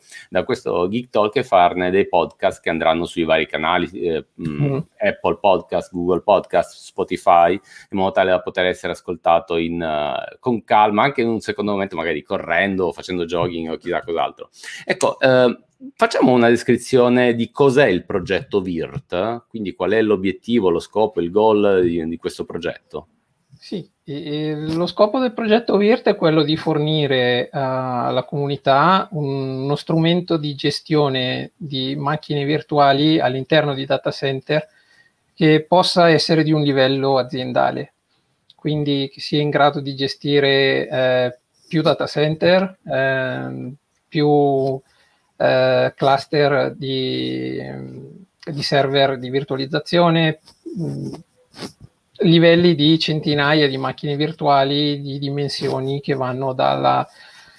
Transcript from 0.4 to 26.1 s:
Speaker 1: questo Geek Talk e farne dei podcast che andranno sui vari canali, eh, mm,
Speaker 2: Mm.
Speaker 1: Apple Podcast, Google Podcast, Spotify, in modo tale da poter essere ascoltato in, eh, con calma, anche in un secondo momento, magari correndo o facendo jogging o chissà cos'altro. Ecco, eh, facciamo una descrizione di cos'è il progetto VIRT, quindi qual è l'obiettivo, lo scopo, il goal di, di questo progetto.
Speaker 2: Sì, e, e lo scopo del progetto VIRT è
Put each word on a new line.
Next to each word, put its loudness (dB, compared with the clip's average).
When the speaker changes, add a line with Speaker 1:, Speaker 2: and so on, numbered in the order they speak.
Speaker 1:
questo -2
Geek -6
Talk 0
e 0
farne 2
dei 2
podcast -2
che -6
andranno 0
sui -4
vari 2
canali, -2
eh, -4
mm, -4
Speaker 2:
Mm. -2
Speaker 1:
Apple -2
Podcast, 0
Google -2
Podcast, 0
Spotify, 2
in -4
modo 0
tale 2
da 2
poter -4
essere -4
ascoltato -2
in, -4
eh, -6
con -4
calma, 4
anche -2
in 0
un -2
secondo -4
momento, -4
magari -4
correndo -2
o -2
facendo -6
jogging -4
o -6
chissà -6
cos'altro. -6
Ecco, -2
eh, 4
facciamo 2
una 6
descrizione 2
di -4
cos'è 4
il 0
progetto -2
VIRT, -6
quindi -8
qual -2
è 2
l'obiettivo, 0
lo 0
scopo, -2
il -4
goal 4
di, 0
di -6
questo -8
progetto. -10
Speaker 2:
Sì, -12
e, -8
e -4
lo -2
scopo 0
del -2
progetto 0
VIRT 2
è 2